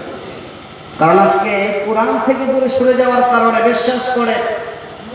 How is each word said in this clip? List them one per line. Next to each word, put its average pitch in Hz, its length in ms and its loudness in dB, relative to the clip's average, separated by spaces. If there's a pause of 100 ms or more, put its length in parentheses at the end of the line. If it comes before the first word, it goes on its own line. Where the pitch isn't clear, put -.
(1000)
কারণ 170 200 4
আজকে 208 680 2
কোরআন 233 400 0
থেকে 262 180 2
দূরে 262 240 2
সরে 247 260 2
যাওয়ার 247 280 2
কারণে, 226 400 2
বিশ্বাস 247 520 0
করে, 226 200 0 (800)